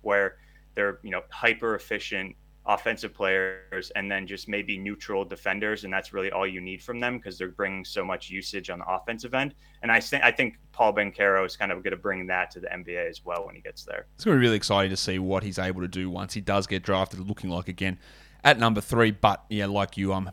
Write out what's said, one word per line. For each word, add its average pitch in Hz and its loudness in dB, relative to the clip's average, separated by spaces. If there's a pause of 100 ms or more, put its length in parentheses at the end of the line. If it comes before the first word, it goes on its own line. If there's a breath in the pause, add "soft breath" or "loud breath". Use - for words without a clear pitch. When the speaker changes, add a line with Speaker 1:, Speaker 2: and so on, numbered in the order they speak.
Speaker 1:
where 101 2 (360 soft breath)
they're, 101 0
you 104 -10
know, 90 -4
hyper 113 0
efficient 101 -6 (320)
offensive 107 0
players 95 -2
and 98 -4
then 98 -2
just 95 -10
maybe 104 -4
neutral 98 -4
defenders. 104 -4
And 95 -6
that's 95 -4
really 95 -2
all 95 0
you 92 -6
need 92 -10
from 120 -8
them 123 -2
'cause 92 -12
they're 92 -6
bringing 95 -4
so 98 -4
much 90 -6
usage 95 -8
on 87 -6
the 87 -6
offensive 117 -4
end. 135 0 (300 soft breath)
And 113 2
I 117 8
think, 139 2
I 120 8
think 120 -2 (140)
Paul 110 4
Banchero 98 4
is 90 -8
kind 98 -2
of 90 -4
gonna 95 -4
bring 92 -4
that 90 -2
to 90 -16
the 87 -8
N 90 -8
B 87 -10
A 87 -2
as - -10
well 87 -4
when 92 -14
he 87 -20
gets - -16
there. - -10
Speaker 2:
It's - -14
gonna 196 6
be 127 8
really 117 6
exciting 98 4
to 92 -2
see 92 0
what 95 0
he's 95 -4
able 92 -2
to 90 -4
do 92 -4
once 90 -6
he 107 -4
does 98 2
get 95 -2
drafted, 95 0
looking 95 -4
like, 87 -2
again, 92 -2 (440 soft breath)
at 143 10
number 113 4
three. 113 4
But, 101 2
yeah, 101 0
like 98 0
you, 98 0
I'm 95 0